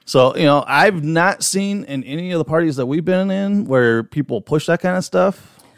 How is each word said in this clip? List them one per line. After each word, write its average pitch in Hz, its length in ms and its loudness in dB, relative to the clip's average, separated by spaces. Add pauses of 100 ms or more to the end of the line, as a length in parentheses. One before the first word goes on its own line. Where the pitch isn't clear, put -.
So, 131 300 4
you - 100 0
know, 143 220 4
I've 165 360 2
not 165 400 0
seen 196 420 -4
in 139 180 -6
any 170 280 -8
of 170 80 0
the 151 60 -2
parties 160 300 0
that 131 120 -2
we've 156 180 -2
been 190 260 0
in 196 340 -2
where 120 380 2
people 127 380 -6
push 147 260 -2
that 170 140 0
kind 180 160 -2
of 175 80 -4
stuff. - 500 -2 (220)